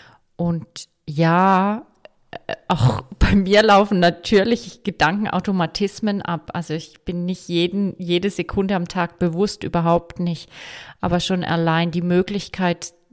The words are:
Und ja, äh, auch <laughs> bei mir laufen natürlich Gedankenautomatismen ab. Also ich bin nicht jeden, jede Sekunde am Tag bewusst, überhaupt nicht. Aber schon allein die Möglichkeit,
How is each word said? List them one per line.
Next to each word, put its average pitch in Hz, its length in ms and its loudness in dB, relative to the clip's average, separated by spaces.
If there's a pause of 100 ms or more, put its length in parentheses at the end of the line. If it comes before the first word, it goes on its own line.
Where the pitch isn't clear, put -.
(360)
Und 170 540 -6 (180)
ja, 185 800 2 (600)
äh, 52 80 -6 (120)
auch 135 340 2 (100)
<laughs> - 80 -18
bei - 160 4
mir 202 280 4
laufen 202 360 6
natürlich 220 840 2
Gedankenautomatismen 196 1400 -2
ab. - 320 -6
Also 160 200 -6
ich - 320 -12
bin 175 200 -6
nicht 180 220 -8
jeden, 175 500 -2
jede 175 320 -2
Sekunde 190 460 -2
am 175 120 -4
Tag 170 320 -6
bewusst, 180 440 -2
überhaupt 170 560 0
nicht. 170 300 -4 (500)
Aber 175 200 -2
schon 180 240 -2
allein 165 480 0
die 170 100 -2
Möglichkeit, 180 920 -2 (200)